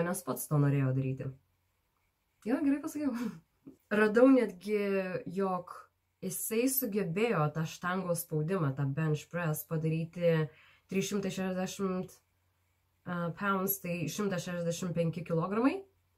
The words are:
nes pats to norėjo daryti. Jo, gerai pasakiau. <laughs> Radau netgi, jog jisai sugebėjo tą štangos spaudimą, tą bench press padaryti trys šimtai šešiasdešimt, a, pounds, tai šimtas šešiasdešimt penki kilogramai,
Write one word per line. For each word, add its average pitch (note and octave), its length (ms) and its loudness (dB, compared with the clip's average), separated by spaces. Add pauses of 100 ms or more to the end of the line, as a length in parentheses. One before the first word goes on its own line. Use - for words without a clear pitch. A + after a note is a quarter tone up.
nes F3 180 -2
pats - 240 -6
to D3 140 4
norėjo C#3 340 4
daryti. C3 320 -2 (1200)
Jo, E4 160 0
gerai C#4+ 220 2
pasakiau. D4 260 -4 (460)
<laughs> - 420 -4
Radau G#3+ 320 8
netgi, G#3 480 4 (560)
jog F#3 400 -2 (480)
jisai A3 480 0
sugebėjo G3+ 720 0 (140)
tą D#3+ 100 -2
štangos F3+ 560 -2
spaudimą, D#3 540 0
tą C#3 100 -2
bench D3+ 460 -2
press D#3+ 340 -4
padaryti D#3+ 800 0 (420)
trys F#3+ 220 -2
šimtai F#3 240 -2
šešiasdešimt, F#3 800 -4 (920)
a, F3 120 -4 (160)
pounds, G3 480 0
tai F3 240 -4
šimtas F3+ 400 -4
šešiasdešimt E3+ 480 -4
penki E3 320 -2
kilogramai, G#3 540 0 (380)